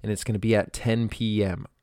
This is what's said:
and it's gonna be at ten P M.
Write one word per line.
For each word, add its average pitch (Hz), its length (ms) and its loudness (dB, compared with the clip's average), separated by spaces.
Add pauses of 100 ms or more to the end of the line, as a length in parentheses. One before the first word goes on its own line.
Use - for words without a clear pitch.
and 107 100 -2
it's 101 120 -4
gonna 107 160 -2
be 110 160 4
at 104 180 2
ten 113 340 0
P 107 360 0
M. 92 240 -4 (160)